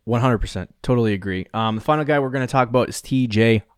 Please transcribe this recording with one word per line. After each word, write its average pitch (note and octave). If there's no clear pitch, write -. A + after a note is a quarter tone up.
one A#2
hundred B2
percent. -
Totally A#2
agree. F#2
Um, A2
the A2
final D3+
guy C#3+
we're C3+
gonna C3
talk B2+
about A#2+
is -
T C3
J A2